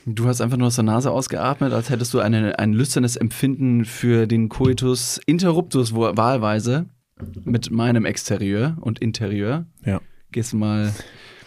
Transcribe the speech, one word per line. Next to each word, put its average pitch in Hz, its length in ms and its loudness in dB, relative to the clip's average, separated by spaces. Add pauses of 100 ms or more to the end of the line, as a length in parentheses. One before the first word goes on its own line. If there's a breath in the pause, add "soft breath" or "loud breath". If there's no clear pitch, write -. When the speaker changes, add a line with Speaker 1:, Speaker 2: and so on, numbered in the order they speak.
Speaker 1:
Du 117 220 0
hast 123 140 2
einfach 120 160 0
nur 123 100 2
aus 120 80 0
der 120 80 2
Nase 113 280 2
ausgeatmet, 127 640 -2
als 113 160 -2
hättest 120 240 -2
du 123 60 2
eine, 110 400 2
ein 107 140 2
lüsternes 123 420 2
Empfinden 123 720 0
für 113 420 2
den 113 220 2
Coitus 127 760 0
interruptus 160 680 2
wo-, 113 220 0
wahlweise 113 720 0 (560)
mit 120 280 -2
meinem 117 340 2
Exterieur 101 760 -2
und 110 180 -4
Interieur. 110 640 -2 (200)
Speaker 2:
Ja. - 160 -2 (300)
Speaker 1:
Gehst 113 220 -4
du 113 40 0
mal, 107 360 0 (540 loud breath)